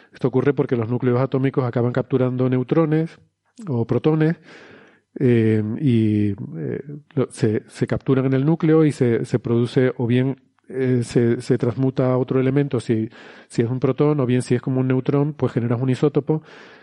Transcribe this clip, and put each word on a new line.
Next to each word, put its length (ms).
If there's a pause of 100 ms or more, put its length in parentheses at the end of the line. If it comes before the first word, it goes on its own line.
(120)
Esto 160
ocurre 260
porque 220
los 120
núcleos 320
atómicos 440
acaban 280
capturando 560
neutrones 720 (500)
o 180
protones, 500 (840)
eh, 440 (180)
y, 500
eh, 520 (320)
lo, 160
se, 380
se 180
capturan 400
en 60
el 120
núcleo 400
y 80
se, 320
se 140
produce 580
o 100
bien, 340 (280)
eh, 360
se, 360
se 180
transmuta 540
a 60
otro 220
elemento 400
si, 280 (400)
si 140
es 60
un 120
protón 400
o 60
bien 160
si 120
es 80
como 180
un 80
neutrón, 460
pues 180
generas 280
un 100
isótopo 520 (400)